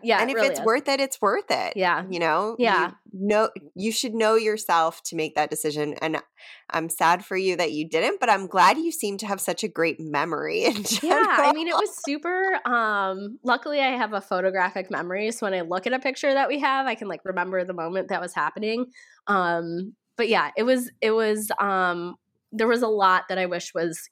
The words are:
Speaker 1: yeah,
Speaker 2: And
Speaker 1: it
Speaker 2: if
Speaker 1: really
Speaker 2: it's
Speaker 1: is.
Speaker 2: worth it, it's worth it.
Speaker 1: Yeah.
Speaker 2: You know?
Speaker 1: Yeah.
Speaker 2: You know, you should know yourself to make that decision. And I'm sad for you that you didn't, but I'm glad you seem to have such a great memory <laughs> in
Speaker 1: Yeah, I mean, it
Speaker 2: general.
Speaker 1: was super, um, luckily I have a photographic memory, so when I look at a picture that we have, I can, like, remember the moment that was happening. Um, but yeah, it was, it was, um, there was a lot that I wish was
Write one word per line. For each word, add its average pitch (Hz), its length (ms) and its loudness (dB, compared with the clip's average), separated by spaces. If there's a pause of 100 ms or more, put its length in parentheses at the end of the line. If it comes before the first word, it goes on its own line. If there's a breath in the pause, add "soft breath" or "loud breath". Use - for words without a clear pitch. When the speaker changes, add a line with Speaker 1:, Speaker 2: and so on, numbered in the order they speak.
Speaker 1:
yeah, 214 180 2
Speaker 2:
And 240 80 0
Speaker 1:
it 277 40 -2
Speaker 2:
if - 20 -4
Speaker 1:
really 226 140 2
Speaker 2:
it's - 100 -4
Speaker 1:
is. - 60 -4
Speaker 2:
worth 247 220 2
it, 277 120 2
it's 269 200 -2
worth 226 300 0
it. - 260 -2
Speaker 1:
Yeah. 175 320 0
Speaker 2:
You 180 120 -6
know? 175 400 0
Speaker 1:
Yeah. 190 320 2 (200)
Speaker 2:
You 190 160 -4
know, 208 220 4 (260)
you 202 160 -2
should 220 220 -4
know 220 220 4
yourself 208 680 2
to - 100 -8
make 156 200 -2
that 151 140 2
decision. 151 520 -2
And 156 200 -2 (480 loud breath)
I'm 165 180 -2
sad 170 380 2
for 190 100 -6
you 185 220 0
that 170 140 0
you 151 180 -4
didn't, 196 300 0
but - 100 2
I'm 196 160 2
glad 185 320 6
you 320 140 -2
seem 202 260 -4
to 208 100 -8
have 196 140 -4
such 180 220 -4
a 214 40 -2
great 165 320 -2
memory 156 640 -2
<laughs> - 20 2
in 208 180 2 (180)
Speaker 1:
Yeah, 302 180 2
I 294 340 4
mean, 320 140 -4
it 349 40 -2
Speaker 2:
general. 381 100 2
Speaker 1:
was - 220 -6
super, 359 560 -2 (100)
um, 208 760 -2
luckily 247 380 0
I 254 160 2
have 220 160 -2
a 196 80 -2
photographic 185 680 0
memory, 185 400 -2
so 226 160 -4
when 190 80 -2
I 180 60 -2
look 180 260 -4
at 247 60 0
a 262 60 0
picture 269 320 -2
that 269 160 4
we 285 120 -2
have, 269 260 0
I 240 80 -2
can, 220 140 -8
like, 170 180 -8
remember 185 400 -2
the 185 80 -6
moment 175 360 -4
that 180 120 -2
was 180 140 -10
happening. 214 500 -2 (400 loud breath)
Um, 175 720 -2 (200)
but 233 140 0
yeah, 180 260 2
it 214 80 0
was, 247 280 2 (100)
it 220 100 2
was, 214 380 0 (100)
um, 180 560 0 (360)
there 220 160 0
was 240 160 2
a 226 40 2
lot 190 420 4
that 185 100 -2
I 180 80 0
wish 175 260 -6
was 165 380 -4